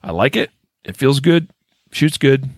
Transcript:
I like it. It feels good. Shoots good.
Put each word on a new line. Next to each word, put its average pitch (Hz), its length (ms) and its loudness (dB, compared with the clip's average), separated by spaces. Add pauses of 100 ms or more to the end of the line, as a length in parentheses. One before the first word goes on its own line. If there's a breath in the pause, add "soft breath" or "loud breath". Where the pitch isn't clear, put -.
I 92 80 -12
like 98 240 -2
it. - 140 -4 (340)
It 98 140 -16
feels 139 220 2
good. 165 300 2 (420)
Shoots 147 260 -2
good. 135 400 0